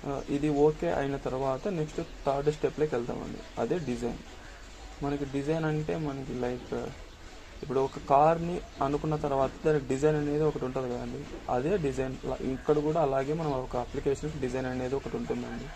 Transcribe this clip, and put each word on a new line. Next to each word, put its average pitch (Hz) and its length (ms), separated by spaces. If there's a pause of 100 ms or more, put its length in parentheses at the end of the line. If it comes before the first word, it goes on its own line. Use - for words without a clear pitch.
ఆ, 139 220
ఇది 143 200
ఓకే 151 440
అయిన 139 240
తర్వాత 135 520
నెక్స్ట్ 160 320 (260)
థర్డ్ 143 280
స్టెప్లోకి 147 400
వెళ్తామండి. - 680
అదే 120 180
డిజైన్. 120 400 (840)
మనకి 143 220
డిజైన్ 143 400
అంటే 156 320
మనకి 139 380
లైక్ 123 520 (760)
ఇప్పుడు 131 180
ఒక 135 180 (120)
కార్ని 165 500 (220)
అనుకున్న 147 340
తర్వాత 139 340 (160)
దాని 156 140
డిజైన్ 135 360
అనేది 147 280
ఒకటి 147 200
ఉంటుంది 127 300
కదండి. 123 300 (260)
అదే 139 260
డిజైన్ 131 480
లా-, 131 220
ఇక్కడ 135 320
కూడా 156 220
అలాగే 135 320
మనం 160 200
ఒక 131 240
అప్లికేషన్ 139 640
డిజైన్ 127 260
అనేది 127 280
ఒకటి 123 220
ఉంటుందండి. 120 480 (120)